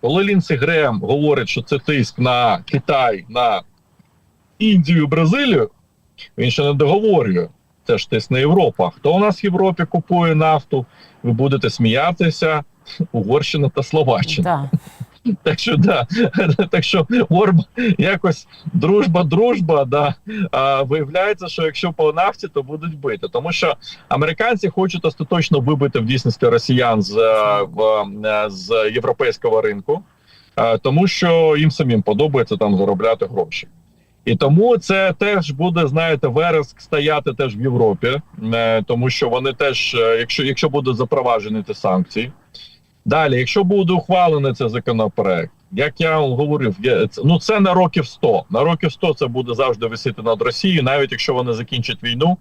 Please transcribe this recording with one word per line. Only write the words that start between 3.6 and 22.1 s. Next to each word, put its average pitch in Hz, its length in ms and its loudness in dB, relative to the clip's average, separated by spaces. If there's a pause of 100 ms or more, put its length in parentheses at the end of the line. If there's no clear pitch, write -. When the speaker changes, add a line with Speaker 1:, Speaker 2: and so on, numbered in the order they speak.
Speaker 1:
Індію, 170 480 4
Бразилію, 165 640 2 (680)
він 120 140 0
ще 147 120 -2
не 143 100 2
договорює. 143 760 2 (400)
Це 113 100 2
ж - 120 -8
тиск - 220 -2
на 131 80 0
Європу. 151 440 2
А 87 60 0
хто - 240 -2
у 185 60 2
нас 208 240 0
в - 20 -2
Європі 180 400 0
купує 170 500 0
нафту? 151 500 0 (380)
Ви 120 80 0
будете 127 380 0
сміятися. 151 920 0 (480)
Угорщина 135 580 0
та 139 140 -4
Словаччина. 151 920 0
Speaker 2:
Да. - 60 2 (640)
Speaker 1:
Так 160 160 -2
що, - 180 0
да. 170 300 2 (300)
<laughs> 185 340 2
Так 196 120 0
що - 240 0 (220)
Орбан 180 360 4 (320)
якось 185 500 -2 (260)
дружба, 180 500 2
дружба, 165 640 2
да. 143 300 0 (360)
А 135 300 0
виявляється, 160 680 -2
що 165 160 -6
якщо 160 300 -4
по 151 200 0